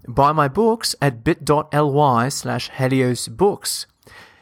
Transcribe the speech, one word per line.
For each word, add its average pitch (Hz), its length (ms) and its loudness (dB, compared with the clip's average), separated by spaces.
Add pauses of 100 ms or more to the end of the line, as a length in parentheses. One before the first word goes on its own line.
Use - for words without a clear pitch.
buy 139 280 2
my 147 160 2
books 226 520 0
at 120 220 -2
bit 160 220 0
dot 151 260 0
L 147 180 0
Y 131 380 2
slash 123 440 -8
Helios 127 580 0
Books. - 560 -4 (560)